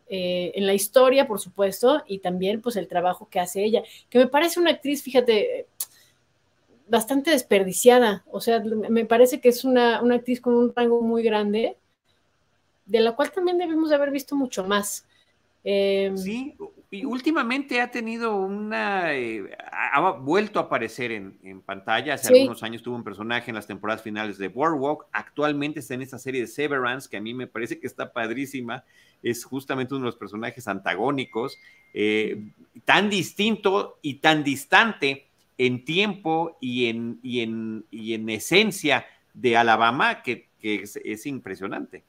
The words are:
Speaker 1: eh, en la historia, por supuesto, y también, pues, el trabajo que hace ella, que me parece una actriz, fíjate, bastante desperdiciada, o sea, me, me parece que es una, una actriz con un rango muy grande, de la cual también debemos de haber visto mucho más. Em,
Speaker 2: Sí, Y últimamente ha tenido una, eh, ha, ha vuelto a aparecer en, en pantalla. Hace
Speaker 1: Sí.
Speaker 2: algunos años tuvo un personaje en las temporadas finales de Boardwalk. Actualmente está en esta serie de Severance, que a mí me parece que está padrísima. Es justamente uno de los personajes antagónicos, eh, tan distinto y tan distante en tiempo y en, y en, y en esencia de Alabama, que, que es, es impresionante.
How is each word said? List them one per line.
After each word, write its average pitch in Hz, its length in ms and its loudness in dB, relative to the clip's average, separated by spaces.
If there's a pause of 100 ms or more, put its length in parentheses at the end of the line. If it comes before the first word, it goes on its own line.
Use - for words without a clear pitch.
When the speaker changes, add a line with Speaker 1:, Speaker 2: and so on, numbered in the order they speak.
Speaker 1:
eh, 180 460 -4
en 196 120 -2
la 196 80 4
historia, 254 520 4
por 208 140 -4
supuesto, 202 680 0
y 196 120 -8
también, 185 420 -2
pues, 226 160 -6
el 180 120 -4
trabajo 180 420 -2
que 190 100 -2
hace 196 240 -2
ella, 214 180 0 (280)
que 240 80 4
me 254 100 8
parece 339 320 2
una 339 120 4
actriz, 277 300 -4
fíjate, 220 640 2 (1200)
bastante 269 420 0
desperdiciada, 226 1000 4
o 196 100 -6
sea, 226 200 2
me, 220 300 -4
me 226 160 2
parece 247 340 6
que 247 80 4
es 240 160 4
una, 240 380 4
una 240 140 4
actriz 240 240 -4
con 240 140 2
un 240 200 4
rango 233 280 2
muy 226 200 0
grande, 214 540 0 (1080)
de 220 160 2
la 226 160 2
cual 285 160 0
también 359 260 0
debemos 320 300 0
de 302 80 4
haber 285 160 0
visto 285 240 -4
mucho 254 280 -2
más. 202 400 -2 (600)
Em, 196 520 0
Speaker 2:
Sí, 226 380 -6 (340)
Y 202 160 -10
últimamente 262 760 -2
ha 240 100 -2
tenido 226 460 -4
una, 202 760 -2
eh, 113 380 -6 (220)
ha, 117 240 -2
ha 175 160 4
vuelto 175 480 0
a - 20 0
aparecer 120 480 -4
en, 98 320 -10
en 95 180 -18
pantalla. 113 540 -4
Hace - 140 -4
Speaker 1:
Sí. - 120 8
Speaker 2:
algunos 123 220 -2
años 113 200 -6
tuvo 123 120 -8
un 120 80 -8
personaje 110 480 -6
en 110 60 -8
las 104 100 -8
temporadas 107 360 -6
finales 104 360 -8
de 95 100 -4
Boardwalk. 147 640 -2
Actualmente 147 680 -4
está 131 140 -10
en 127 80 -8
esta 127 160 -14
serie 131 240 -6
de 110 40 -6
Severance, 135 640 -4
que 110 60 -10
a 98 40 -10
mí 113 140 -10
me 127 140 -10
parece 110 320 -8
que 127 80 -8
está 120 240 -10
padrísima. 123 720 -8 (380)
Es 117 220 -4
justamente 135 500 -6
uno 131 100 -4
de 120 60 -2
los - 60 -10
personajes 113 520 -10
antagónicos, 110 880 -4 (340)
eh, 107 480 -2 (440)
tan 185 260 4
distinto 196 880 -2
y 139 140 -6
tan 156 300 2
distante 143 840 2 (320)
en 123 260 0
tiempo 165 760 -2
y 123 260 0
en, 117 360 -4
y 123 180 -4
en, 113 500 -6
y 113 240 -8
en 110 140 -6
esencia 143 800 0 (280)
de 113 220 2
Alabama, 117 640 4
que, 117 260 -8 (120)
que 107 220 -2
es, - 220 -14
es 107 220 -10
impresionante. 95 840 -10